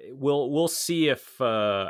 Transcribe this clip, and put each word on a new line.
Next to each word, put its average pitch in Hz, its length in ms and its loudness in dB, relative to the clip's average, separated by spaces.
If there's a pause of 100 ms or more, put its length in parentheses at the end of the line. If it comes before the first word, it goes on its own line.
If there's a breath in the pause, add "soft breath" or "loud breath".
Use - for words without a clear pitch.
(120)
we'll, 135 380 0
we'll 160 180 2
see 165 400 0
if, - 320 -4
uh, 104 500 2